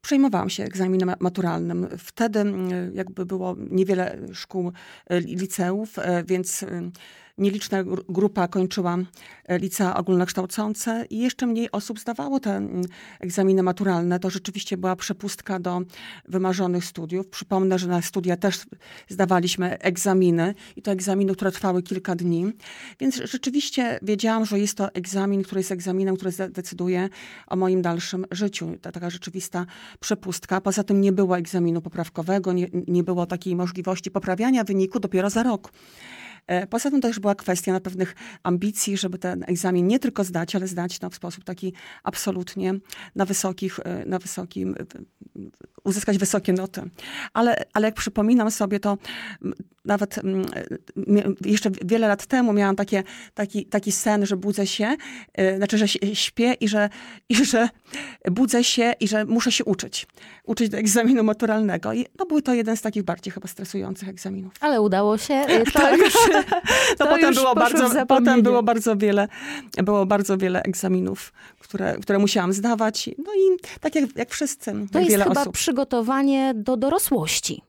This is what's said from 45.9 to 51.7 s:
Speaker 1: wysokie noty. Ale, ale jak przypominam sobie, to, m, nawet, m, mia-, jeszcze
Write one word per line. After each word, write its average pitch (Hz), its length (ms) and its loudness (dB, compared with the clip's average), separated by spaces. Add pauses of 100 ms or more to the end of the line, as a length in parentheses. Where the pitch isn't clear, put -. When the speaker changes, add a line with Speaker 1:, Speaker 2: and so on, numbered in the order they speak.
Speaker 1:
wysokie 196 340 0
noty. 185 300 -2 (500)
Ale, 233 400 2
ale 214 160 2
jak 220 60 -2
przypominam 220 560 2
sobie, 202 300 -2
to, 202 180 0 (460)
m, 185 100 -6 (300)
nawet, 202 340 -2
m, 190 260 -2 (520)
mia-, 202 380 2 (120)
jeszcze 208 240 2 (140)